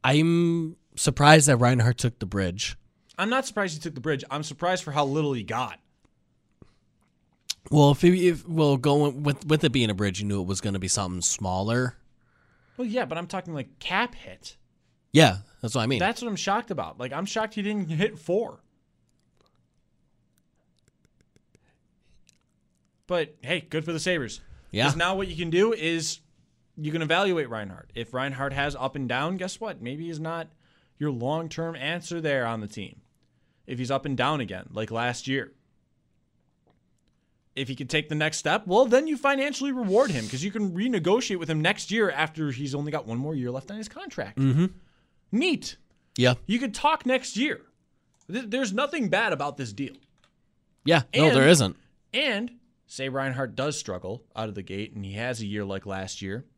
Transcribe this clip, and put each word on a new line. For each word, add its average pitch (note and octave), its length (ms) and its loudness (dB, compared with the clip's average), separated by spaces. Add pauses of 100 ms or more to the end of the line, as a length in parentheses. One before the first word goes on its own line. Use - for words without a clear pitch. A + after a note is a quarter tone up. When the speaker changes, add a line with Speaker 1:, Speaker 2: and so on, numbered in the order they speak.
Speaker 1:
I'm E3+ 720 4 (200)
surprised D3 500 8
that C#3 120 6
Reinhart B2 400 4
took B2 200 -2
the G2+ 80 -8
bridge. F#2+ 500 -2 (400)
Speaker 2:
I'm G3 140 0
not C4 160 2
surprised F#3+ 280 -4
he D3+ 60 -10
took D#3 140 -8
the C3 60 -8
bridge. C#3+ 300 -2
I'm D3 120 -4
surprised F3 400 -2
for D3+ 100 -10
how D3 120 2
little C#3+ 300 0
he A2 100 -4
got. A2 340 -4 (1900)
Speaker 1:
Well, D3 220 8
if, C#3 80 0
he, F3+ 280 6
if E3+ 200 -2
well, D3+ 300 4
going D3 440 2
with, C#3+ 240 -2
with D3+ 180 4
it C#3 60 4
being A#2+ 200 2
a G2+ 40 0
bridge, G2 260 0
you G#2 60 -4
knew G2+ 140 0
it F2 60 -4
was F#2+ 140 -2
gonna G2 180 -2
be F#2 100 -4
something F2+ 320 -2
smaller. G#2 760 -2 (840)
Speaker 2:
Well, B3 100 -4
yeah, A#3 160 -2
but D#3+ 140 -6
I'm E3+ 80 -8
talking, F3+ 260 -8
like, C3+ 260 -10
cap G3 360 -2
hit. - 420 -18 (560)
Speaker 1:
Yeah, B2 260 8 (220)
that's A2+ 140 -6
what B2 80 2
I A2 40 0
mean. B2+ 120 0
Speaker 2:
That's G#3+ 240 0
what A#3+ 60 -6
I'm G3 80 -4
shocked G#3 340 -2
about. F#2 280 -8
Like, B2+ 140 -8
I'm E3+ 140 -6
shocked A3 280 -4
he G#3+ 80 -4
didn't G3+ 280 -4
hit F#3+ 280 0
four. G3+ 420 -4 (4000)
But, E3 360 -2
hey, D#3 260 -2
good D#3 160 -4
for E3+ 80 -4
the D#3+ 80 -2
Sabres. D#3+ 400 -2 (300)
Speaker 1:
Yeah. A2 160 0
Speaker 2:
'Cause D3 100 2
now F3 200 0
what G3 120 -4
you E3+ 80 -10
can E3+ 140 -4
do G3+ 220 4
is E3 480 -4 (560)
you D3+ 160 -6
can E3 100 -2
evaluate E3 480 2
Reinhart. G2+ 440 -10
If A#2 200 -8
Reinhart C3+ 380 -4
has C#3+ 240 -2
up C3 180 -4
and C3+ 140 -4
down, D3 280 -2
guess F3+ 240 -8
what? F3 220 -10
Maybe C#3+ 240 -8
he's D#3+ 140 -8
not D#3+ 280 -6 (500)
your D3 120 -2
long-term D#3 680 -4
answer E3+ 440 -6
there C#3 260 0
on A2+ 140 -4
the G#2 80 -8
team. - 320 -12 (640)
If B2 120 -8
he's B2 120 -4
up C3+ 160 0
and C3+ 100 -2
down C#3 240 0
again, F#2 320 -8
like G#2+ 180 -6
last A#2 360 -4
year. C3+ 260 -4 (2000)
If C3+ 120 -6
he C3+ 60 -6
could C3 160 -10
take D3+ 180 -2
the D#3 60 -4
next D3+ 240 -2
step, G3 280 -2
well, G#3+ 200 4
then C4 220 4
you D4 80 0
financially C#4 560 0
reward A#3 400 2
him A2+ 160 -2
'cause C3 160 -6
you G3+ 80 -4
can G#3 200 -2
renegotiate G3+ 680 0
with E3 120 -6
him D#3 100 2
next F#3 300 -2
year G#3 200 2
after D#3 420 -2
he's C3+ 240 -6
only D3 160 -4
got D3 140 -6
one A#2 120 -4
more D3 160 -4
year B2 160 -4
left C3+ 220 -10
on G#3 40 -10
his G#3+ 120 -10
contract. F3 500 -10
Speaker 1:
Mm-hmm. C3+ 280 4 (680)
Speaker 2:
Neat. D4 440 0 (400)
Speaker 1:
Yeah. B2 180 4 (120)
Speaker 2:
You A3+ 140 0
could B3 140 -4
talk D#4 300 0
next B3+ 320 -2
year. C4 260 -2 (680)
Th-, A#3+ 160 -6
there's A3+ 260 -2
nothing C4+ 360 -2
bad F#3+ 240 2
about C#3+ 240 -4
this A#2 160 -6
deal. B2+ 240 -8 (880)
Speaker 1:
Yeah, D3+ 180 6 (120)
no, D#3 120 6
Speaker 2:
And C3 100 6
Speaker 1:
there C3+ 120 8
isn't. C3+ 280 6 (380)
Speaker 2:
And A#3+ 380 -2 (340)
say C3+ 220 -6
Reinhart C3 480 -4
does C#3+ 220 -2
struggle F#2 460 -8 (100)
out A2 140 -6
of G#2 60 -10
the G2+ 80 -8
gate G2+ 320 -6
and G2+ 100 -8
he G2 80 -8
has A#2 280 -6
a G#2+ 60 -4
year G#2 180 -4
like G2 220 -8
last F#2+ 360 -8
year. G2 220 -8 (140)